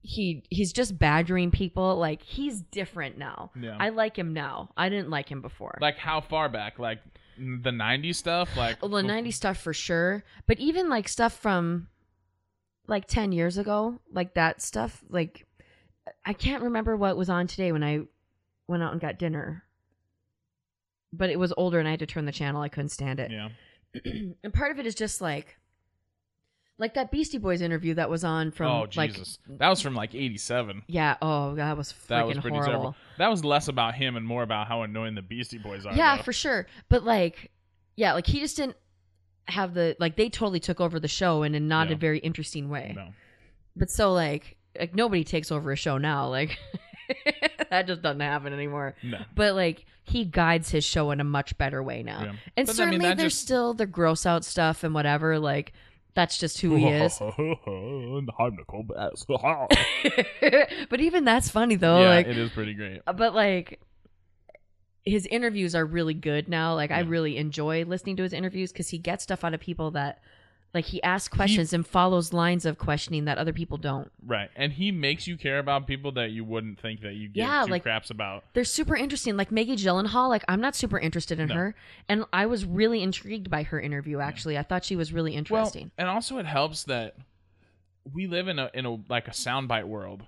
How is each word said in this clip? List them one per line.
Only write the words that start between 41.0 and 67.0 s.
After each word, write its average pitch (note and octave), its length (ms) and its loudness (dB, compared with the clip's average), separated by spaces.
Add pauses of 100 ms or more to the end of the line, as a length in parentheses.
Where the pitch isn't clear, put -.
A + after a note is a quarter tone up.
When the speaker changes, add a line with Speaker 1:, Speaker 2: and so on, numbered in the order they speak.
Speaker 1:
show D#3+ 360 2
and D3+ 120 0
in D3+ 140 0
not D#3+ 180 4
Speaker 2:
Yeah. D#3+ 60 0
Speaker 1:
a D3+ 40 0
very D#3 220 2
interesting D#3 480 -6
way. C#3+ 260 -8
Speaker 2:
No. F#2+ 140 -12 (720)
Speaker 1:
But F3+ 120 0
so, G3+ 220 4
like, D#3 460 0 (200)
like, E3+ 160 -4
nobody G3+ 300 2
takes D#3 300 -2
over D3 180 -2
a C#3 60 0
show C#3 200 0
now. C#3 300 0
Like, C3+ 320 -2 (480)
<laughs> - 640 -2
that F#3 180 2
just F3 140 -4
doesn't D3 180 0
happen C#3+ 320 -2
anymore. C#3+ 500 -6
Speaker 2:
No. A#2+ 180 -8 (140)
Speaker 1:
But, G#3 220 4
like, F3 300 0 (180)
he A#3 220 0
guides E3 460 4
his D3+ 120 2
show D3+ 280 2
in C#3+ 100 0
a - 20 0
much C#3+ 340 0
better C#3 240 -2
way A#2+ 220 -6
now. G#2+ 200 -8
Speaker 2:
Yeah. G2+ 100 -8 (240)
Speaker 1:
And C4 100 2
Speaker 2:
But, - 0 -
I - 0 -
mean, A3+ 80 -2
Speaker 1:
certainly E4+ 220 4 (100)
Speaker 2:
that F#3+ 100 4
Speaker 1:
there's D#4+ 140 2
Speaker 2:
just - 140 -4
Speaker 1:
still A#3+ 280 2
the A3 120 0
gross E3 400 2
out E3+ 180 4
stuff D#3+ 400 0
and D#3 100 0
whatever. D3+ 460 2
Like, D3 320 -2 (440)
that's F3 220 2
just - 240 -4
who D#3+ 140 4
he D3+ 120 8
is. D3+ 340 4
Speaker 2:
<laughs> G#2 60 -4 (400)
And B2 600 -6 (100)
I'm A#2 160 2
Nicole G#2+ 280 -10
Bass. - 440 -6
<laughs> - 0 -
Speaker 1:
<laughs> - 1600 4
But B3 120 2
even E4 240 4
that's A#3+ 240 6
funny, A3+ 260 4
though. F3 260 8
Speaker 2:
Yeah, F#3 80 12
Speaker 1:
Like, F3 180 8
Speaker 2:
it A#2+ 100 -2
is A#2 140 0
pretty G#2+ 220 -4
great. G2+ 340 -8
Speaker 1:
uh, F3 60 -2
but, A3 200 2
like, G3 460 2 (1300)
his G3 220 2
interviews G#3 480 0
are D#3+ 100 2
really D#3+ 280 0
good D3+ 340 -2
now. E3 280 0
Like, D3 160 0
I E3 100 2